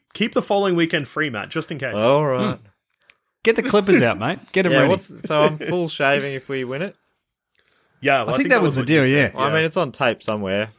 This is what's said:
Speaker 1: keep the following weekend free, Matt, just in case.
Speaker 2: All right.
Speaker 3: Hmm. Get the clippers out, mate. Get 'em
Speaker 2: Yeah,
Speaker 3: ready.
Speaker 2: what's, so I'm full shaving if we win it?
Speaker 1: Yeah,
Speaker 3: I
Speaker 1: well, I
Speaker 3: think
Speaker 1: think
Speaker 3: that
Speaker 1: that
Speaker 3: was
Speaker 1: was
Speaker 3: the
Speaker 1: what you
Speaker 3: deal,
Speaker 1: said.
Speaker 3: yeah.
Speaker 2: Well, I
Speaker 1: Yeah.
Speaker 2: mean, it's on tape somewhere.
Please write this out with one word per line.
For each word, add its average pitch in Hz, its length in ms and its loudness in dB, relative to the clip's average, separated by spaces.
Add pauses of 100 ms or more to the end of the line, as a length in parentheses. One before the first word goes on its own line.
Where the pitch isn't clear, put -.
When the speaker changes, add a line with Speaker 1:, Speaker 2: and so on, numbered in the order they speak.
(140)
Speaker 1:
keep 220 200 -4
the 202 100 0
following 196 320 0
weekend 165 320 -2
free, 151 240 -6
Matt, 104 180 -8
just 160 220 -8
in 151 80 -10
case. 120 160 -6
Speaker 2:
All 131 280 2
right. 143 340 -2
Speaker 3:
Hmm. - 80 -20 (760)
Get 226 140 2
the - 80 -2
clippers 196 400 4
out, 110 160 0
mate. 131 180 -4 (140)
Get 190 160 0
'em - 60 2
Speaker 2:
Yeah, 135 80 4
Speaker 3:
ready. 147 100 4
Speaker 2:
what's, - 360 -6
so 151 140 2
I'm 151 160 4
full 170 300 -4
shaving 139 480 -2
if 131 140 -12
we 135 160 -6
win 135 180 -8
it? 202 120 -10 (1040)
Speaker 1:
Yeah, 135 220 2
Speaker 3:
I - 40 -4
Speaker 1:
well, 123 100 0
I - 20 2
Speaker 3:
think - 0 -
Speaker 1:
think 151 120 0
Speaker 3:
that 247 80 6
Speaker 1:
that 208 40 2
Speaker 3:
was - 0 -
Speaker 1:
was 151 140 2
Speaker 3:
the 131 60 0
Speaker 1:
what 120 80 -4
you 160 80 4
Speaker 3:
deal, 139 80 6
Speaker 1:
said. 131 280 2
Speaker 3:
yeah. - 20 -20
Speaker 2:
Well, 131 100 0
I 143 40 0
Speaker 1:
Yeah. 156 60 0
Speaker 2:
mean, 160 100 2
it's 160 120 -6
on 151 140 -2
tape 117 300 -2
somewhere. 104 580 -2